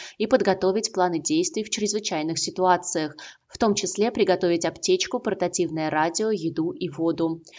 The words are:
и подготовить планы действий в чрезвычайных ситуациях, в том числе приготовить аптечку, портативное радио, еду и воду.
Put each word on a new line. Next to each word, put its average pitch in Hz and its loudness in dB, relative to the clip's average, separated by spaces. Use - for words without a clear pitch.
и 214 0
подготовить 190 2
планы 180 2
действий 180 0
в 214 -10
чрезвычайных 202 -2
ситуациях, 170 0
в - -18
том 214 4
числе 202 0
приготовить 175 2
аптечку, 185 0
портативное 175 -2
радио, 165 0
еду 165 -2
и 180 -6
воду. 165 -2